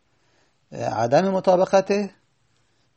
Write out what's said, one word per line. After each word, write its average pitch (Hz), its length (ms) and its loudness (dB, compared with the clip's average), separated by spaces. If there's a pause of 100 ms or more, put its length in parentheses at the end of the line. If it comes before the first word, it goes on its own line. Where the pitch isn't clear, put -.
(720)
اه، 117 300 -6
عدم 151 280 2
مطابقته، 190 800 0 (880)